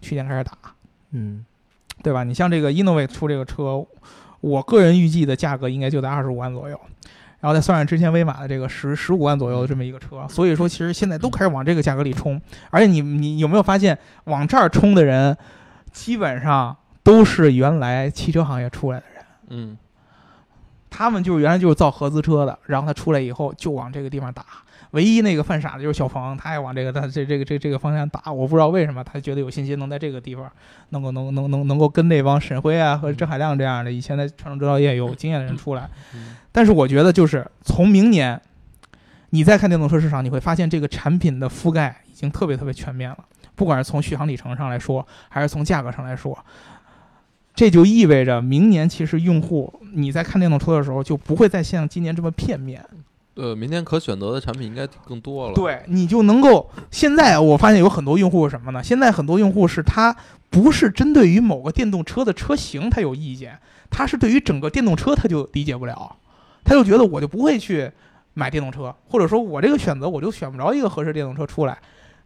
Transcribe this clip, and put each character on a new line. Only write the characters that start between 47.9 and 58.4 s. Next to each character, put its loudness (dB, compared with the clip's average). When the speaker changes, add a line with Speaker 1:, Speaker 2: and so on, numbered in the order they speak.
Speaker 1:
味 6
着 0
明 4
年 4
其 -4
实 -2
用 2
户， -6
你 -2
在 -4
看 -2
电 2
动 2
车 0
的 0
时 -6
候 -4
就 -4
不 -6
会 6
再 -4
像 -4
今 -8
年 -4
这 -8
么 -4
片 -6
面。 -14
Speaker 3:
呃， -8
明 -8
年 -6
可 -2
选 -8
择 -6
的 -8
产 -8
品 -10
应 -12
该 -10
更 -16
多 -10
了。 -10
Speaker 1:
对， -2
你 0
就 2
能 6
够， 6
现 0
在 6
我 6
发 6
现 8
有 8
很 0
多 0
用 2
户 2